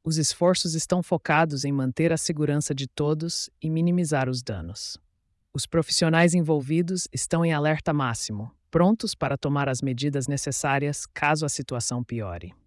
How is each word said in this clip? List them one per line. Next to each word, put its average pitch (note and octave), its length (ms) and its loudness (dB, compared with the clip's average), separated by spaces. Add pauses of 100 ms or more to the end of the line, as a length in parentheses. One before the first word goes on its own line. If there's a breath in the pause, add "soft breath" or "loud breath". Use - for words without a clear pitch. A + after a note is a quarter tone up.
os D#3+ 160 -2
esforços E3+ 580 2
estão F3 280 0
focados D#3 640 0
em C#3 80 0
manter C#3 400 2
a D#3+ 40 0
segurança D3 560 0
de C3+ 140 -4
todos D#3 640 -2 (120)
e D#3+ 80 -4
minimizar D#3+ 600 2
os B2+ 120 -4
danos. F#2 560 -10 (560)
Os C#3+ 120 -4
profissionais E3 680 4
envolvidos D#3+ 760 2
estão - 320 0
em E3 80 4
alerta D3+ 400 0
máximo, A#2+ 580 -2 (220)
prontos G3 420 2
para - 240 -2
tomar C#3+ 300 0
as C3 140 -2
medidas C3+ 440 -2
necessárias C#3+ 800 -2
caso D3+ 400 0
a C#3 40 -2
situação B2 520 -4
piore. F2+ 520 -8 (140)